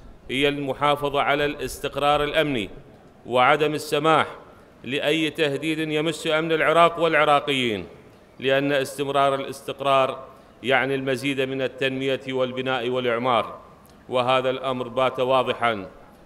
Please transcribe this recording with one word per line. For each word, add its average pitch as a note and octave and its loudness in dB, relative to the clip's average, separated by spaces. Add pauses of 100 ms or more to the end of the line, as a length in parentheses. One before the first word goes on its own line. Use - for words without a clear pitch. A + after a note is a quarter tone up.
(300)
هي C#3 0
المحافظة C#3+ -2
على C#3 2
الاستقرار D3 -2
الأمني C#3+ -2 (560)
وعدم C#3+ 4
السماح D3+ 2 (580)
لأي D3 -2
تهديد D3+ -2
يمس D#3+ -2
أمن D#3+ 0
العراق D#3+ 4
والعراقيين، C#3+ 2 (520)
لأن C#3 0
استمرار C#3 0
الاستقرار C3+ -2 (380)
يعني C3 2
المزيد C3+ -2
من C3+ -2
التنمية C3 -2
والبناء B2+ -2
والإعمار، B2 0 (500)
وهذا B2+ 2
الأمر B2+ -4
بات B2+ 0
واضحا A#2+ 0 (360)